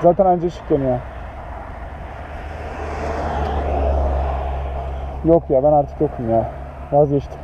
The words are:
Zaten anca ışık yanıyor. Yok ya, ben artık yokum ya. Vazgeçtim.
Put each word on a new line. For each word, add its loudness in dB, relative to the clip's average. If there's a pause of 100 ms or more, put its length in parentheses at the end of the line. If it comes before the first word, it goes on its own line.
Zaten 6
anca 4
ışık -4
yanıyor. 2 (4000)
Yok 6
ya, 4
ben 6
artık 2
yokum -2
ya. 4 (460)
Vazgeçtim. 2